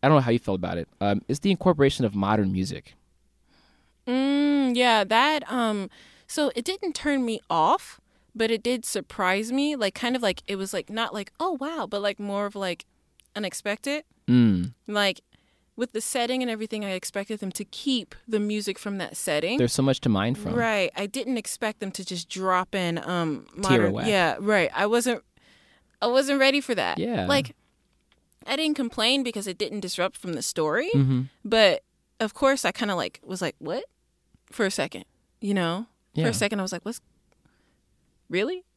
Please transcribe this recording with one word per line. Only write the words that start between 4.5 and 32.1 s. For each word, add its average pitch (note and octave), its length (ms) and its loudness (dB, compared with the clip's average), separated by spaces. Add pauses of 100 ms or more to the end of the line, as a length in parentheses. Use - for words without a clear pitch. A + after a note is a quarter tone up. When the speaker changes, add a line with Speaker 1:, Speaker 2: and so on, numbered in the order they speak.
Speaker 2:
yeah, A#3 300 4
that, C4 460 2
um, A3 380 -2 (380)
so D4 300 0
it A#3+ 80 -4
didn't F#4 300 -4
turn C#4 300 0
me A3+ 240 -4
off, E3+ 520 2 (340)
but A3+ 160 0
it A3+ 140 0
did A#3+ 200 0
surprise G3+ 680 -2
me, C#4+ 240 0
like, G#3 180 -2
kind B3 220 -2
of B3 60 -2
like, F#3+ 260 0
it G3 80 -4
was, F#3+ 160 -6
like, F#3 180 -6
not A3+ 240 -4
like, G3+ 240 -8
"Oh, F4+ 220 -2
wow," C#4+ 260 -6
but, G3+ 160 -4
like, G3+ 160 -2
more G3+ 280 -4
of, G3+ 100 -8
like, F#3 280 -6 (520)
unexpected. G#3 640 -4 (240)
Speaker 1:
Mm. G2 460 4 (160)
Speaker 2:
Like, G3+ 320 0 (560)
with A#3+ 160 -4
the A3 80 -4
setting B3+ 420 -2
and B3 80 -2
everything, G#3+ 340 -6
I G3 60 -6
expected G3+ 500 -6
them F#3+ 120 -6
to G#3 120 -8
keep - 500 -4 (140)
the A3 120 0
music G#3 380 -2
from G3+ 200 -6
that - 180 -8
setting. E3+ 400 -2
Speaker 1:
There's A#3+ 160 2
so C3+ 100 0
much C3+ 200 2
to C#3+ 80 0
mine G#2+ 240 2
from. - 200 -6
Speaker 2:
Right. A3 420 0
I G3+ 100 -4
didn't B3 320 -4
expect - 420 -6
them F#3+ 120 -6
to F#3+ 120 -10
just F3 240 -8
drop F#3 460 0
in, F3 240 0
um, E3 480 -2 (160)
Speaker 1:
Tierra B2+ 220 4
Speaker 2:
modern. F#2+ 80 2
Speaker 1:
Whack. A2 140 -2
Speaker 2:
Yeah, F#3 340 4
right. G3+ 340 2
I F3 120 2
wasn't, A#3 360 0 (800)
I A3 60 2
wasn't C4+ 320 4
ready C4+ 200 4
for C4 140 -2
that. F#2 240 0
Speaker 1:
Yeah. F3+ 280 -2
Speaker 2:
Like, C4+ 280 2 (920)
I C4+ 100 -2
didn't D4+ 200 0
complain B3 460 2
because A3 240 -4
it F3+ 100 -6
didn't G3+ 240 -4
disrupt F3+ 380 -4
from F3+ 160 -6
the C3 80 -6
story. E3+ 520 -2
Speaker 1:
Mm-hmm. C3 280 4 (220)
Speaker 2:
But, G#3 400 4 (360)